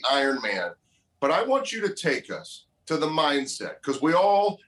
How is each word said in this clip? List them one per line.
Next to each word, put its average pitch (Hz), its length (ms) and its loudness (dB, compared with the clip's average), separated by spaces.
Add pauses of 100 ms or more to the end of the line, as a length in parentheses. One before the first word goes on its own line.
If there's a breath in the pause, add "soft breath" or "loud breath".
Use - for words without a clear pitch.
Iron 139 320 2
Man. 92 300 -4 (480)
But 143 120 2
I 185 120 2
want 269 280 0
you 226 100 -8
to 202 120 -2
take 131 380 -4
us - 340 -14 (220)
to 160 100 -2
the 151 100 0
mindset, 143 760 -2
'cause 135 180 -4
we 160 120 4
all 202 540 4